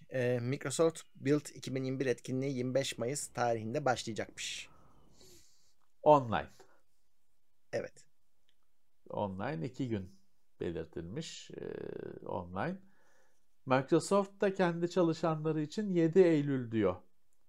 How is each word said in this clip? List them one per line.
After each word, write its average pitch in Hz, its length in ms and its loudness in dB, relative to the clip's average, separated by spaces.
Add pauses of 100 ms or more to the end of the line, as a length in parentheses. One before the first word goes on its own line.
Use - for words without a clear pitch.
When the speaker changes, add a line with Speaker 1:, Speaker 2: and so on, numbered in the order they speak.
(140)
Speaker 1:
E, 123 280 0
Microsoft 147 600 0 (140)
Build 139 300 0 (100)
iki 127 200 -8
bin 135 80 -2
yirmi 131 160 -2
bir 139 60 -2
etkinliği 131 520 -2
yirmi 127 180 -2
beş 135 220 0
Mayıs 123 300 -4
tarihinde 120 580 0
başlayacakmış. - 840 -4 (1300)
Speaker 2:
Online. 117 480 4 (1200)
Speaker 1:
Evet. - 320 -8 (1040)
Speaker 2:
Online 104 560 -6
iki 123 240 -6
gün 98 260 -6 (440)
belirtilmiş, 85 920 -8
e, - 760 -10
online. 98 520 -4 (880)
Microsoft 160 760 2
da 196 120 2
kendi 170 360 0
çalışanları 160 720 2
için 208 280 -4
yedi 165 300 6
Eylül 143 520 4
diyor. 98 240 4 (540)